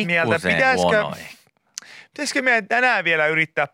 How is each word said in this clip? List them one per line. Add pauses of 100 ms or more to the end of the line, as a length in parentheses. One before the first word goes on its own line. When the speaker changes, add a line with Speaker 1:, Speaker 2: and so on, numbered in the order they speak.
Speaker 1:
mieltä?
Speaker 2:
Pikkusen
Speaker 1:
Pitäisikö,
Speaker 2:
huono,
ei. (880)
Speaker 1:
pitäisikö
meidän
tänään
vielä
yrittää